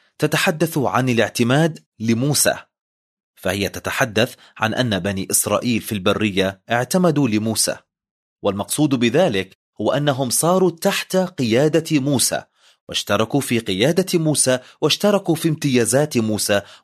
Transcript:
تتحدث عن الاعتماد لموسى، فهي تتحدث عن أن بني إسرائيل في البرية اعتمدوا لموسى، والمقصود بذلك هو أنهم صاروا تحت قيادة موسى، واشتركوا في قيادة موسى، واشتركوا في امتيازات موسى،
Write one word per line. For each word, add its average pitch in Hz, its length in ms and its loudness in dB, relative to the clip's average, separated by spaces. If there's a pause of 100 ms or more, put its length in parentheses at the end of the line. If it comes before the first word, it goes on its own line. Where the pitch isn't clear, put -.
(180)
تتحدث 160 600 -2
عن 123 320 -2
الاعتماد 123 760 0 (140)
لموسى، 117 560 0 (800)
فهي 92 340 -4
تتحدث 107 680 -2 (220)
عن 110 160 -2
أن 113 260 0
بني 95 320 -4
إسرائيل 104 500 0
في - 100 -8
البرية 95 720 -2 (100)
اعتمدوا 143 560 0
لموسى، 107 500 -2 (640)
والمقصود 127 540 0
بذلك 117 600 2 (240)
هو 107 100 2
أنهم 139 380 -2
صاروا 180 420 2
تحت 185 440 -4
قيادة 156 840 2
موسى، 135 440 0 (460)
واشتركوا 107 520 0
في 117 180 -2
قيادة 151 600 0
موسى، 135 400 0 (220)
واشتركوا 190 540 2
في 165 140 -2
امتيازات 135 680 2
موسى، 104 440 0 (220)